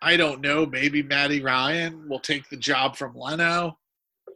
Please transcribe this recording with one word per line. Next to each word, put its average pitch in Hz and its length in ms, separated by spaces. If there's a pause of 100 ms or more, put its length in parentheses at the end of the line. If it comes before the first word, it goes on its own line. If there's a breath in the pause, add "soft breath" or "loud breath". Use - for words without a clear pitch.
"I 165 140
don't 147 240
know, 147 260
maybe 139 340
Matty 143 400
Ryan 151 680
will 135 100
take 143 300
the 135 80
job 135 400
from 123 180
Leno." 165 640 (580)